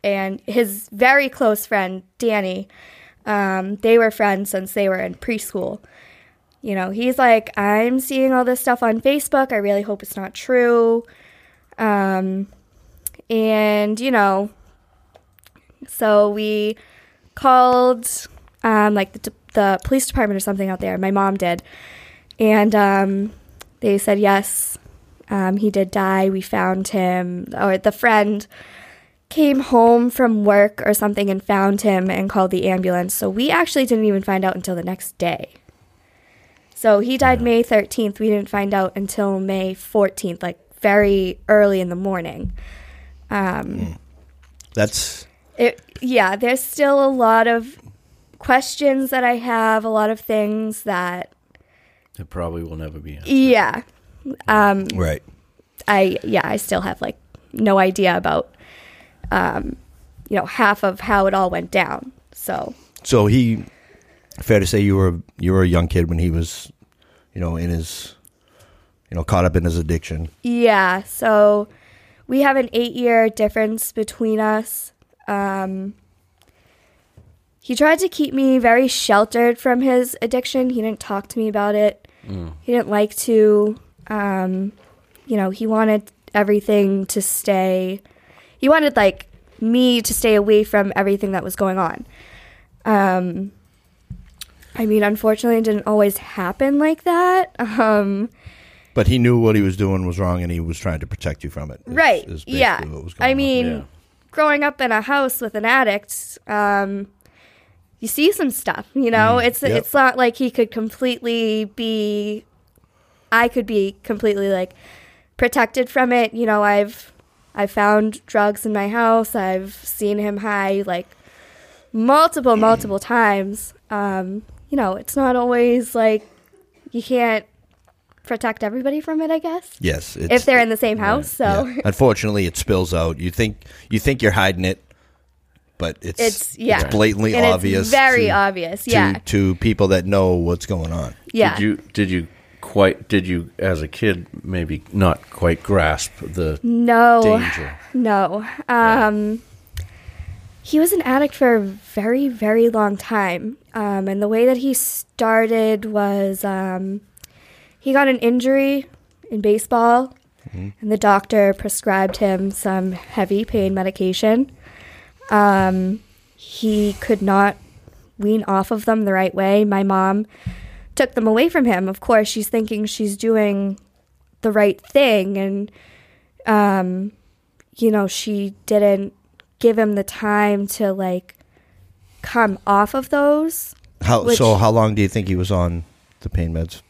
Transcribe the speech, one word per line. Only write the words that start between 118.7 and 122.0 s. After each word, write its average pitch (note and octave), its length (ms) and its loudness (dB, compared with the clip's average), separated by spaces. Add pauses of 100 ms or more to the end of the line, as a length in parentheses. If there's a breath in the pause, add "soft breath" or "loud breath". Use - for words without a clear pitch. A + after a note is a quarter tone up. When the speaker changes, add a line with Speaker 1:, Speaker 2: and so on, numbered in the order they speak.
Speaker 1:
my G3+ 160 -2
house. A3+ 460 0
I've F#3+ 400 -4
seen G#3 440 -6
him G#3 200 -4
high, G3+ 480 -2
like, F3+ 200 -6 (840 soft breath)
multiple, B3+ 640 4